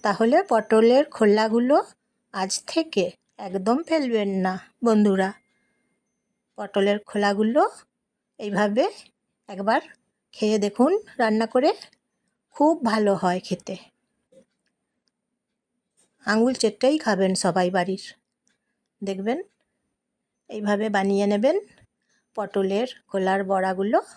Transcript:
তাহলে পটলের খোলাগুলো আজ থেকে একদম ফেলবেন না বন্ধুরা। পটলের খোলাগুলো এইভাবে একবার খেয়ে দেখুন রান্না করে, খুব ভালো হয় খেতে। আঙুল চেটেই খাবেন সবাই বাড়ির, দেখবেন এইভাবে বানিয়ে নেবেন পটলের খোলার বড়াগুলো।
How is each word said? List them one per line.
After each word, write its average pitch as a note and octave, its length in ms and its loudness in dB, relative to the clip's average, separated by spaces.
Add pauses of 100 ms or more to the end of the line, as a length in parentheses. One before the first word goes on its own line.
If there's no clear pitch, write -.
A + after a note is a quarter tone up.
তাহলে A3+ 340 2 (100)
পটলের A3+ 640 4
খোলাগুলো A3+ 680 2 (560)
আজ G3 180 -6 (160)
থেকে D#4+ 360 -2 (340)
একদম G3 460 -2
ফেলবেন B3 460 -2 (120)
না F#3 120 -2 (300)
বন্ধুরা। G#3 460 2 (1300)
পটলের G3+ 400 0 (100)
খোলাগুলো G#3+ 540 0 (800)
এইভাবে G#3 440 0 (680)
একবার G3+ 320 -2 (520)
খেয়ে G#3+ 260 0
দেখুন G#3 320 0 (260)
রান্না A3 300 2
করে, C4 220 2 (880)
খুব D4+ 180 6 (100)
ভালো G#3 320 2
হয় F3+ 260 -2
খেতে। - 340 -8 (2500)
আঙুল A3+ 300 0
চেটেই B3+ 420 0
খাবেন F#3+ 380 0
সবাই F3+ 360 0
বাড়ির, F#3 320 -4 (1000)
দেখবেন G3 380 -4 (1080)
এইভাবে G#3+ 400 -2
বানিয়ে G3 380 0
নেবেন G#3+ 300 2 (800)
পটলের G3 500 -4 (200)
খোলার F#3+ 360 -2
বড়াগুলো। F#3+ 560 -2 (180)